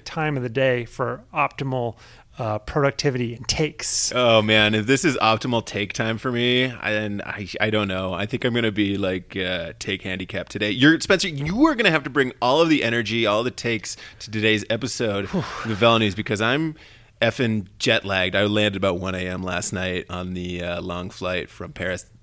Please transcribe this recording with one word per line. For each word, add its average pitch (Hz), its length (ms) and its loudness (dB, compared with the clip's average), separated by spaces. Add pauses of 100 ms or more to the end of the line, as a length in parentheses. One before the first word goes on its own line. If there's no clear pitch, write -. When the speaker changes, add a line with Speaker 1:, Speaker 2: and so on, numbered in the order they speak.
Speaker 1:
time 151 320 -2
of 127 80 -2
the 123 60 -2
day 123 340 2
for 120 380 -6 (120)
optimal, 131 640 -2 (420)
uh, 107 220 -2
productivity 131 720 0
and 117 140 -14
takes. - 680 -2
Speaker 2:
Oh 117 280 8
man, 107 340 6
if 107 120 0
this 135 180 4
is 135 140 4
optimal 113 460 2
take 101 280 -4
time 113 240 -2
for 127 160 -4
me, 123 320 2
I, 117 260 -4
then 107 340 -2
I, 104 220 -8 (140)
I 110 80 0
don't 107 180 0
know. 92 260 -4
I 92 120 -4
think 117 180 -6
I'm 123 100 0
gonna 117 200 0
be, 98 240 0
like, 95 400 -4
uh, 90 420 -4
take 98 220 -6
handicap 92 480 -8
today. 104 220 -2
You're, 151 280 6
Spencer, 190 300 0
you 160 380 0
are 311 60 2
gonna 220 160 2
have 156 140 0
to 147 60 -8
bring 131 320 0
all 131 180 4
of 165 80 4
the 151 160 4
energy, 113 420 0
all 104 160 2
the 120 100 -2
takes - 440 -4 (240)
to - 100 -14
today's 107 400 2
episode 110 640 -2
of 170 120 -2 (200)
the 113 100 -2
Velo 113 220 6
News 107 160 2
because 104 280 -2
I'm 151 340 0 (460)
effing 110 460 0 (120)
jet 113 240 2
lagged. 95 320 0
I 101 80 4
landed 104 320 2
about 92 240 0
one 92 160 -4
A 92 40 -4
M 92 240 -4
last 87 280 -2
night 92 380 -4
on 90 240 -6
the, 90 280 -6
uh, 87 200 -6
long 90 280 -8
flight 90 400 -6
from - 220 -14
Paris 90 340 -6 (180)